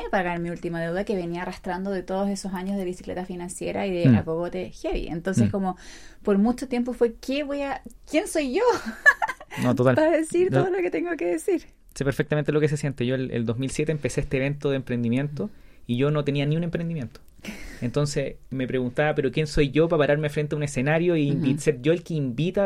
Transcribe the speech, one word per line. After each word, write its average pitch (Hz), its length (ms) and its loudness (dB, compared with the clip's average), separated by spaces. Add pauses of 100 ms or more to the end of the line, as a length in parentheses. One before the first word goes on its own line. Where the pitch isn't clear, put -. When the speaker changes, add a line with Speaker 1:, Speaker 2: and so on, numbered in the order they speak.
Speaker 1:
de 480 80 -8
pagar 175 280 0
mi 170 120 -4
última 170 300 -6
deuda 170 220 -2
que 208 120 -2
venía 170 280 -4
arrastrando 185 460 -6
de 185 140 -4
todos 196 260 -2
esos 196 240 -4
años 190 240 -4
de 190 80 -4
bicicleta 180 400 -6
financiera 180 640 -6
y 190 40 -2
de 175 180 4
Speaker 2:
Mm. 117 80 10
Speaker 1:
acogote 175 540 -4
heavy. - 360 -4
Entonces, 190 400 0
Speaker 2:
Mm. 202 40 0
Speaker 1:
como 190 260 -2 (440)
por 202 160 4
mucho 240 300 2
tiempo 240 260 -2
fue, 233 260 2
¿qué 277 240 -2
voy 285 200 -4
a, 277 180 -6 (280)
quién 330 180 2
soy 277 260 0
yo 359 80 2
<laughs> - 1040 0
Speaker 2:
No, 123 100 4
total. 123 220 6
Speaker 1:
para 311 160 6
decir 349 400 2
Speaker 2:
Yo 135 120 4
Speaker 1:
todo 381 60 0
lo 370 100 0
que 349 120 0
tengo 339 260 -2
que 339 80 -4
decir? 349 380 0 (300)
Speaker 2:
sé - 100 -6
perfectamente 147 480 0
lo 147 80 2
que 151 80 4
se 147 80 0
siente. 143 300 -2
Yo 127 100 2
el, 131 160 -4
el 117 140 -2
dos 113 120 0
mil 131 140 -2
siete 151 220 0
empecé 151 260 -2
este 143 160 -2
evento 143 340 0
de 135 60 2
emprendimiento 135 720 -2 (380)
y 120 80 0
yo 139 160 4
no 147 140 0
tenía 139 200 0
ni 151 120 2
un 175 80 0
emprendimiento. 165 560 -4 (580)
Entonces 143 560 -2 (140)
me 131 180 -4
preguntaba, 131 480 0
¿pero 135 160 2
quién 156 160 0
soy 147 220 4
yo 156 180 4
para 165 120 2
pararme 147 300 4
frente 147 260 -2
a - 20 -2
un 147 60 -2
escenario 160 520 2
y 147 160 2
invi-, 165 220 2
Speaker 1:
Ujú. 156 80 0
Speaker 2:
ser 131 200 0
yo 151 120 4
el 170 100 0
que 165 120 -6
invita 156 500 0